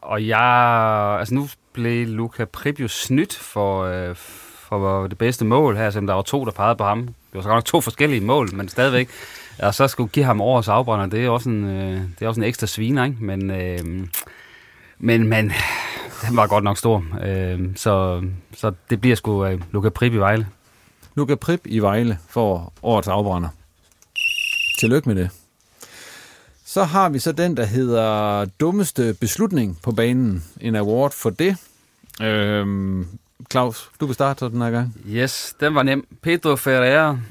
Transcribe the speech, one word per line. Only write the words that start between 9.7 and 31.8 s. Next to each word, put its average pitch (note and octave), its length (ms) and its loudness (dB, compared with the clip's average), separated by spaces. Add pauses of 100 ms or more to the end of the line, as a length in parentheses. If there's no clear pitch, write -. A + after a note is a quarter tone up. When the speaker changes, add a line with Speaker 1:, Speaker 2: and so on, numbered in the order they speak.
Speaker 1:
så C#3 120 4
skulle B2 220 -2
give C#3+ 160 2
ham A2 160 2
årets A#2 260 2
afbrænder, G#2+ 380 2
det G#2+ 200 -2
er B2 40 2
også A#2 200 0
en, G#2+ 160 0
øh, F#2+ 260 -4 (280)
det A2 60 -4
er - 20 0
også A2+ 140 -2
en G#2 60 0
ekstra A#2 200 -4
sviner, B2 380 0
ikke? C3+ 140 -4
Men, F#2+ 320 -4
øhm, F2+ 580 -6 (920)
men, A2+ 300 2
men, A2 220 2 (760)
den A#2+ 100 -2
var G#2+ 100 6
godt G2+ 160 2
nok G2+ 140 0
stor. A2 260 2 (220)
Øhm, F#2 500 -2
så, F#2 480 0 (340)
så G#2+ 140 -2 (180)
det G#2+ 120 0
bliver B2 140 4
sgu, G2+ 300 0
øh, F#2 160 -2 (100)
Luka G#2 180 2
Prip A#2+ 240 0
i A2+ 40 0
Vejle. G#2 300 2 (680)
Speaker 2:
Luka C#3+ 200 2
Prip E3 300 -2
i A2 140 -2
Vejle G#2+ 380 2 (120)
får F#2+ 440 0 (100)
årets G#2+ 240 2
afbrænder. F#2 420 0 (1300)
Tillykke B2+ 300 2
med G#2+ 140 2
det. F#2 60 -2 (1400)
Så - 180 0
har F#3 260 2
vi C#3 100 0
så - 120 -2
den, E3 260 0
der A#2+ 80 0
hedder G#2+ 800 2
dummeste D3 760 0
beslutning A#2+ 640 0
på B2 80 0
banen. A2+ 520 0 (180)
En A2 140 -2
award A2 380 2
for - 160 -2
det. F3 280 0 (640)